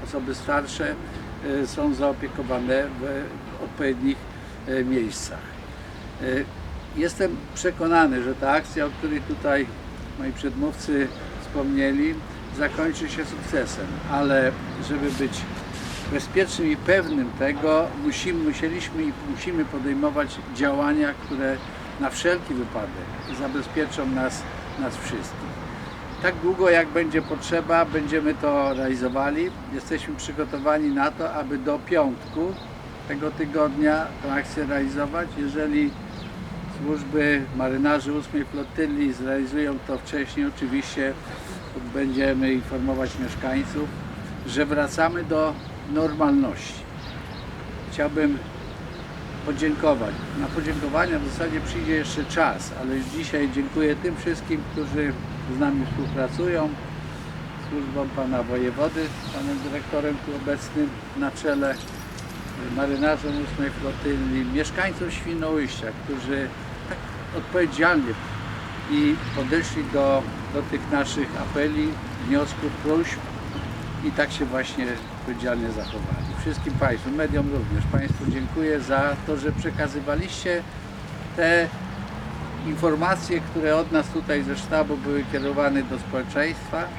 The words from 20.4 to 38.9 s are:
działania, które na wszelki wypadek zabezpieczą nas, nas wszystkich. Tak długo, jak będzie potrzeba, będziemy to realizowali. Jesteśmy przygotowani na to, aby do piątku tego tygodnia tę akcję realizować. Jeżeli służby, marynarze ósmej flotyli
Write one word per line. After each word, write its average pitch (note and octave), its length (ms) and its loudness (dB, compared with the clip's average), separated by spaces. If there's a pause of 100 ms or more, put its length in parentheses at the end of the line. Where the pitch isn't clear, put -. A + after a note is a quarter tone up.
działania, C#3+ 580 4 (120)
które C3+ 320 0 (420)
na C#3 100 2
wszelki - 440 0
wypadek A2 520 -4 (340)
zabezpieczą C#3 680 -2
nas, C3 320 0 (380)
nas C3 180 -2
wszystkich. - 580 -6 (680)
Tak F3+ 140 2
długo, F3+ 340 4
jak E3 180 8
będzie D#3 340 2
potrzeba, E3 640 2
będziemy D3+ 480 2
to C#3+ 400 2
realizowali. C3+ 760 2 (220)
Jesteśmy D3+ 420 -4
przygotowani D3+ 760 2
na C#3+ 220 4
to, D#3+ 220 -4
aby C#3+ 240 -2
do C#3+ 220 0
piątku D#3 760 2 (540)
tego D3 240 -2
tygodnia D3+ 760 2 (160)
tę C#3 100 -2
akcję C#3+ 320 -2
realizować. C#3+ 640 0 (100)
Jeżeli D3 540 2 (920)
służby, D3 580 4 (140)
marynarze C3+ 580 2
ósmej D3 320 -2
flotyli C#3+ 680 0